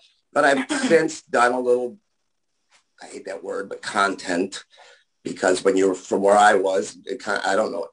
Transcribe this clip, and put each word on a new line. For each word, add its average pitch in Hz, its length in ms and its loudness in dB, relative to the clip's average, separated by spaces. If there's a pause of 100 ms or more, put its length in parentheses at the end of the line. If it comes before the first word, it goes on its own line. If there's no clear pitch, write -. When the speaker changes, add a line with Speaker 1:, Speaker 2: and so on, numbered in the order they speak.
(340)
Speaker 1:
But 147 120 2
I've 135 260 2
Speaker 2:
<clears throat> 269 160 -2
Speaker 1:
since - 340 2
done 123 320 2
a 127 60 -2
little, 123 380 0 (1040)
I - 40 -16
hate - 180 -16
that 95 180 -12
word, 98 260 -8
but - 140 -14
content, 95 800 -4 (600)
because 92 400 -2
when 95 140 2
you're 95 180 2
from 98 280 -4
where 101 140 6
I 104 180 6
was, 95 500 -2
it 95 160 -8
con-, 101 240 -4
I 95 100 0
don't 107 160 0
know - 100 -8
what - 120 -12